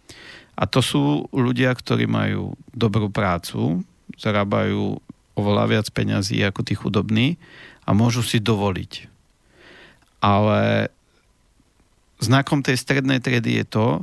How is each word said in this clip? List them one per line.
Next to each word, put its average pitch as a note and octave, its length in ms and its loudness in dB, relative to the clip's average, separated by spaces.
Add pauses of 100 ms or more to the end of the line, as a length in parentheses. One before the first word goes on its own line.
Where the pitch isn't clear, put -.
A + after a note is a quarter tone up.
(560)
A - 80 -4
to - 160 0
sú C#3+ 560 0
ľudia, B2+ 400 2
ktorí A#2 320 -2
majú G2+ 480 -2 (160)
dobrú G#2+ 400 0
prácu, G#2+ 720 -2 (320)
zarábajú G2+ 800 -2 (400)
oveľa G#2 320 2
viac A2 240 0
peňazí G#2 480 0
ako G2+ 240 0
tí - 80 -6
chudobní A2 640 0 (480)
a - 80 -2
môžu A#2 320 2
si A2+ 160 0
dovoliť. G2+ 720 -2 (1120)
Ale G#2 640 2 (1400)
znakom C3+ 400 2
tej B2+ 160 0
strednej C3+ 400 0
triedy A#2+ 400 0
je G#2+ 80 -4
to, A2 180 0 (160)